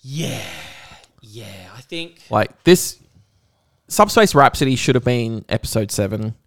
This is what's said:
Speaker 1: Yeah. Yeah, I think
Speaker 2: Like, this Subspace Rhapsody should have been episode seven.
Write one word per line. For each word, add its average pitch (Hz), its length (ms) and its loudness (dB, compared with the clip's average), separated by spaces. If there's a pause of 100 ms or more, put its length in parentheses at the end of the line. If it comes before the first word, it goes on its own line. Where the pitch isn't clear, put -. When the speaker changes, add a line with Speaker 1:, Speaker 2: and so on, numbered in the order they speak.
Speaker 1:
Yeah. 131 400 -8 (800)
Yeah, 101 560 -8
I 131 40 -20
think 170 500 -10
Speaker 2:
Like, - 340 0
this - 360 4 (880)
Subspace 208 480 2
Rhapsody 135 400 4
should 127 180 2
have 123 100 0
been 113 440 -2
episode 107 420 -4
seven. 107 440 -4 (120)